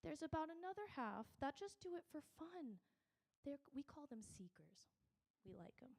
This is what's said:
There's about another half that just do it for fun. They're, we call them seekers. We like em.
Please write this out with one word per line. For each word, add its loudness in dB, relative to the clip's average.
There's 2
about 6
another 0
half 4
that 6
just -2
do -2
it 2
for -2
fun. -4
They're, 2
we 2
call -6
them -4
seekers. -10
We -6
like -8
em. -10